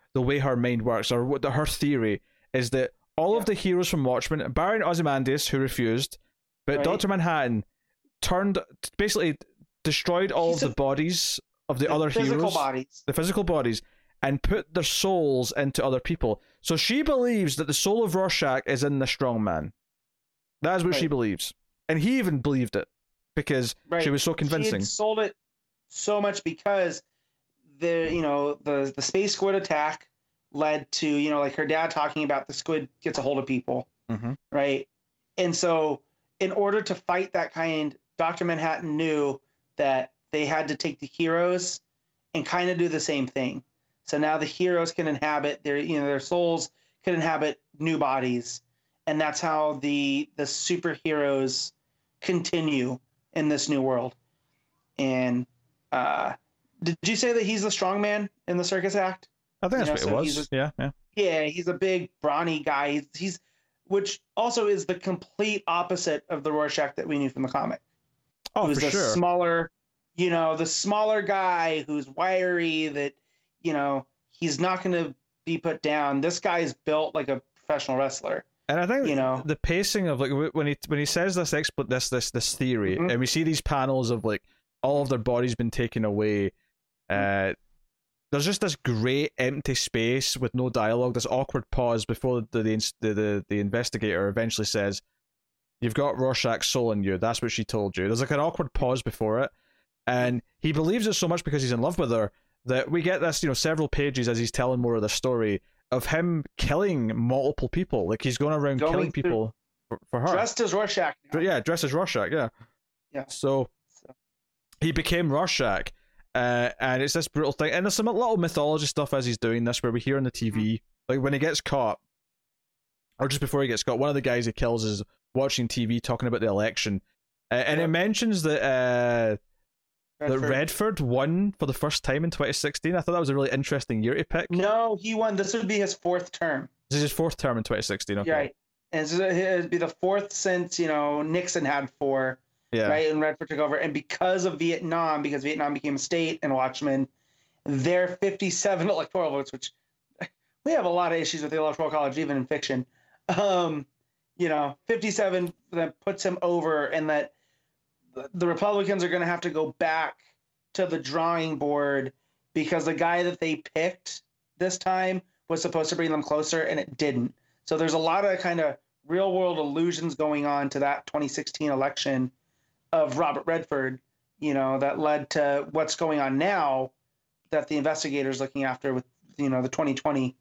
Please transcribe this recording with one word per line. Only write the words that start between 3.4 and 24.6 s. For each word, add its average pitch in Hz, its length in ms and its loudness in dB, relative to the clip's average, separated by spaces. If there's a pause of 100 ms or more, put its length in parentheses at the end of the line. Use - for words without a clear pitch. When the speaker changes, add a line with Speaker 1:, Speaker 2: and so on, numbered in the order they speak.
Speaker 2:
Yeah. - 20 -6
Speaker 1:
the 214 100 2
heroes 180 340 2
from 151 140 0
Watchmen, 127 480 0
Baron 190 320 2
Ozymandias, 143 640 0
who 139 120 0
refused, 123 580 0 (500)
but 143 100 2
Speaker 2:
Right. 143 80 0
Speaker 1:
Doctor 196 220 0
Manhattan 160 560 0 (580)
turned, 190 380 2 (380)
basically 180 400 0 (460)
destroyed 175 480 2
all 170 220 2
Speaker 2:
He's 156 100 0
Speaker 1:
of 151 40 0
Speaker 2:
a - 40 -2
Speaker 1:
the - 40 -12
bodies 147 640 0 (300)
of 131 100 -2
the 143 60 2
Speaker 2:
the 147 80 0
Speaker 1:
other 151 160 2
Speaker 2:
physical 143 300 2
Speaker 1:
heroes, 175 140 2
Speaker 2:
bodies. 135 540 -2
Speaker 1:
the 139 60 0
physical 190 320 0
bodies, 135 360 2 (400)
and 139 200 0
put 175 320 0
their 170 100 0
souls 143 720 2
into 139 300 0
other 131 140 2
people. 123 420 -2 (200)
So 165 160 0
she 262 260 2
believes 240 540 2
that 151 100 -2
the 147 60 -2
soul 214 300 2
of 180 120 2
Rorschach 165 500 2
is 135 180 2
in 143 160 2
the 135 80 2
strong 120 360 0
man. 85 300 -2 (880)
That's 175 220 2
what 180 120 2
she 175 60 2
Speaker 2:
Right. 160 100 0
Speaker 1:
believes. 117 420 -2 (340)
And 160 120 2
he 233 180 2
even 175 220 2
believed 127 360 0
it 92 120 -2 (480)
because 131 400 0 (120)
Speaker 2:
Right. 170 140 0
Speaker 1:
she 156 80 2
was 139 140 2
so 165 80 2
Speaker 2:
She 156 140 -2
had 143 40 0
Speaker 1:
convincing. 156 360 0